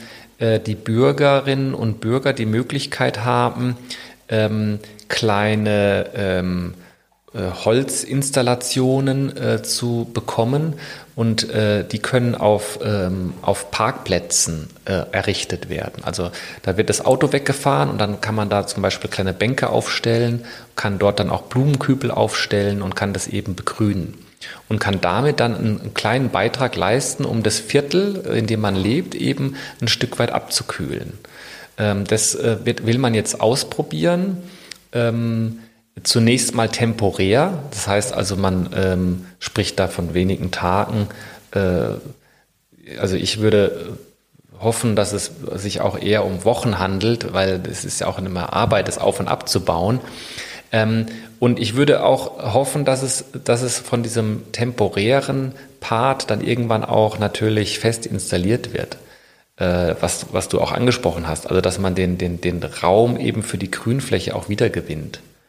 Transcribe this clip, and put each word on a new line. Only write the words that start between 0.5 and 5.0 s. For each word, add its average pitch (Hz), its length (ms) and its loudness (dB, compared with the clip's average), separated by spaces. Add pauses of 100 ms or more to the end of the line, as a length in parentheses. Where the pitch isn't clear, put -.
die 110 160 -2
Bürgerinnen 135 960 2
und 110 280 -2
Bürger 131 320 2
die 117 120 -4
Möglichkeit 127 760 -2
haben, 123 540 0 (500)
ähm, 107 520 0 (280)